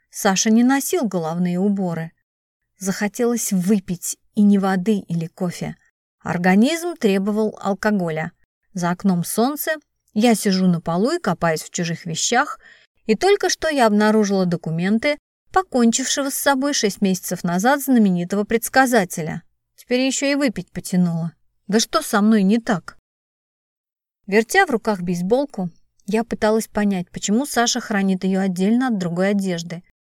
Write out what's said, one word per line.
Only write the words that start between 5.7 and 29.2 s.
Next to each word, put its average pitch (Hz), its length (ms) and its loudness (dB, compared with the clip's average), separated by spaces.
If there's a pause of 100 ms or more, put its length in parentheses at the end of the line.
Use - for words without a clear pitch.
Организм 233 760 2
требовал 208 680 0
алкоголя. 175 720 -2 (400)
За 175 180 -2
окном 180 320 0
солнце, 285 480 -2 (420)
я 226 220 2
сижу 185 320 0
на 170 140 2
полу 185 300 -2
и 349 80 -2
копаюсь 165 440 -2
в - 60 -18
чужих 170 360 -6
вещах, 233 540 -2 (460)
и 220 100 2
только 381 340 2
что - 200 -4
я 277 180 4
обнаружила 208 580 2
документы, 180 720 -2 (360)
покончившего 262 760 0
с 269 60 -8
собой 277 380 0
шесть 202 260 -2
месяцев 185 460 -2
назад 208 360 2
знаменитого 202 640 2
предсказателя. 208 1000 0 (340)
Теперь 247 240 -2
ещё 269 240 -2
и 277 100 0
выпить 262 340 -2
потянуло. 170 600 -2 (360)
Да 202 120 2
что 311 220 -2
со 208 200 0
мной 214 220 4
не 208 160 4
так? 220 400 -6 (1300)
Вертя 233 380 4
в - 20 -4
руках 214 320 -2
бейсболку, 180 680 -2 (340)
я 220 180 -2
пыталась 220 440 0
понять, 196 420 -2
почему 220 380 -2
Саша 240 320 0
хранит 190 440 -2
её 190 180 0
отдельно 196 480 0
от 214 100 -2
другой 180 320 -2